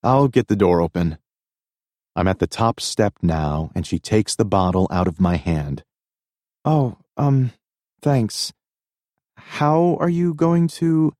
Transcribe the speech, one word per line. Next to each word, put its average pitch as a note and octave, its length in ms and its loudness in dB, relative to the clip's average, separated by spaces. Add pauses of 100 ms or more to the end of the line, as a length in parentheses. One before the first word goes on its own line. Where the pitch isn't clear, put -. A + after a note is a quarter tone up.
"I'll C3+ 260 2
get B2 200 0
the G#2+ 80 0
door F2 260 4
open." E2+ 380 -2 (960)
I'm F#2 120 0
at F#2 100 -2
the - 80 0
top A2+ 320 -2
step - 420 -2
now, D#2 540 -2
and D#2+ 100 -6
she - 140 -6
takes - 360 -2
the A2 100 0
bottle F#2 440 0
out F2+ 180 0
of E2+ 120 -6
my F2+ 160 2
hand. D2 480 -4 (800)
"Oh, C3 340 0 (200)
um, C3+ 340 2 (500)
thanks. B2+ 520 -2 (840)
How D#3+ 640 0
are E3 100 0
you F3 240 -2
going E3+ 360 2 (100)
to?" D#3+ 400 0